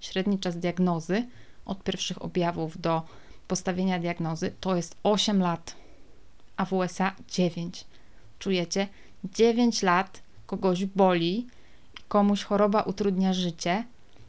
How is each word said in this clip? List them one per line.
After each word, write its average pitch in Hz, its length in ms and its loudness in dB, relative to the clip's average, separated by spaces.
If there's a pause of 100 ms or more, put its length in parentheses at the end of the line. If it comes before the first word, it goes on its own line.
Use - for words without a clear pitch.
średni 190 380 0
czas 180 200 -2
diagnozy 175 680 0 (400)
od - 160 -8
pierwszych 185 400 -4
objawów 170 580 -2
do 165 220 2 (460)
postawienia 185 500 0
diagnozy 170 640 -2
to 185 160 0
jest 175 260 -4
osiem 202 380 4
lat, 175 360 0 (800)
a 196 80 0
w 180 80 -4
U 185 100 2
S 180 180 -2
A 190 120 2 (160)
dziewięć. 175 560 -2 (540)
Czujecie? 190 500 0 (360)
Dziewięć 226 580 4
lat 185 400 2 (240)
kogoś 190 380 2
boli, 190 600 4 (640)
komuś 202 340 4
choroba 208 400 4
utrudnia 190 500 2
życie, 180 520 0 (440)